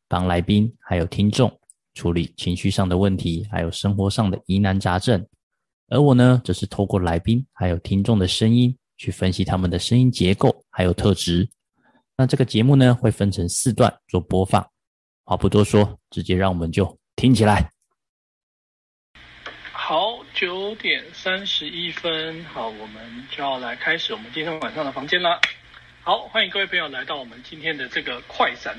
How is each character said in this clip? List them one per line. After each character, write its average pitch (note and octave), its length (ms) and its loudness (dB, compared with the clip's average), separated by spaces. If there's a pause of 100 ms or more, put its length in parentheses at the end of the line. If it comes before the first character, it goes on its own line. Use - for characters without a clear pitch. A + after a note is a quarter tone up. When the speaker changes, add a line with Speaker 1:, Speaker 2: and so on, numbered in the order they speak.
Speaker 1:
帮 F2+ 180 0
来 F2 140 2
宾 G#2 340 2 (140)
还 F#2+ 80 -2
有 E2+ 100 0
听 G2+ 240 0
众 G#2+ 300 0 (360)
处 F2 180 -2
理 E2+ 240 -2
情 F2+ 180 -4
绪 G2 160 -2
上 F#2+ 160 0
的 F2 100 0
问 F#2+ 200 2
题， F2 340 -4
还 F2 80 -4
有 E2 120 -2
生 G2+ 220 -2
活 G2 160 0
上 G2 220 0
的 - 140 -4
疑 F#2+ 120 0
难 G2 220 2
杂 F2+ 180 0
症。 G2+ 300 0 (640)
而 A#2+ 100 2
我 C#3+ 140 6
呢， B2 320 6
则 F#2 80 0
是 - 120 -8
透 G2+ 200 -2
过 G2 120 0
来 E2+ 220 0
宾 A#2+ 320 0
还 - 160 -4
有 F2 120 0
听 G2 220 0
众 A2 160 2
的 F#2 80 2
声 A2 240 2
音， B2 240 4 (220)
去 - 160 -8
分 F#2 220 -2
析 F#2+ 100 -2
他 F#2 140 0
们 F#2 120 0
的 F2 80 -2
声 A#2 220 2
音 B2+ 100 6
结 F2+ 240 2
构 - 380 0
还 F#2 140 0
有 F2 80 4
特 G2+ 200 2
质。 F2 360 0 (680)
那 C3 120 2
这 C3+ 100 0
个 B2+ 80 4
节 G#2+ 160 0
目 C#3 140 6
呢， B2+ 180 8
会 A#2+ 160 0
分 G2+ 220 0
成 F2 180 -2
四 - 240 -2
段 A2+ 180 4 (160)
做 F2+ 140 0
播 F#2+ 240 0
放。 - 180 0 (600)
话 - 120 -4
不 F#2+ 140 0
多 G#2 160 4
说， G#2 340 2 (120)
直 - 100 -8
接 F2+ 140 -2
让 F#2+ 160 2
我 F2+ 40 -2
们 E2 160 -4
就 - 280 -2 (160)
听 C3 180 4
起 A2 100 4
来。 G2+ 280 4 (2000)
Speaker 2:
好， F#3+ 600 -4
九 G3 440 -6
点 E3 360 -4
三 F#3+ 320 -6
十 D#3 240 -4
一 E3+ 240 -8
分， D#3+ 540 -6
好， A#2+ 240 -8
我 G#2+ 160 -14
们 A2+ 460 -18
就 - 120 -10
要 C3+ 140 -2
来 A#2+ 180 -8
开 - 220 -2
始 - 160 -6
我 G#2+ 60 -10
们 A2 120 -18
今 D#3 120 -6
天 D#3+ 160 -6
晚 B2+ 160 -8
上 D#3 100 -4
的 C3+ 60 -6
房 C3 160 -10
间 F3+ 160 0
啦。 E3+ 180 0 (600)
好， A#3 240 -2
欢 G#3+ 180 -2
迎 F3+ 60 -8
各 G3 80 -6
位 G3 80 -4
朋 F#3 100 -4
友 D#3+ 100 -4
来 C3 160 -10
到 D#3+ 120 -8
我 C3+ 100 -12
们 A#2+ 180 -20
今 D#3+ 160 -20
天 D#3 160 -8
的 C3 140 -10
这 D3+ 140 -6
个 B2 240 -10
快 - 280 -2
闪 - 240 -12